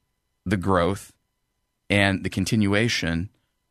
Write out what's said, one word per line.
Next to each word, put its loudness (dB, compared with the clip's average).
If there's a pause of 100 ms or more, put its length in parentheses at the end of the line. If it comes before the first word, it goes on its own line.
(460)
the 0
growth 0 (760)
and 2
the -6
continuation 0 (420)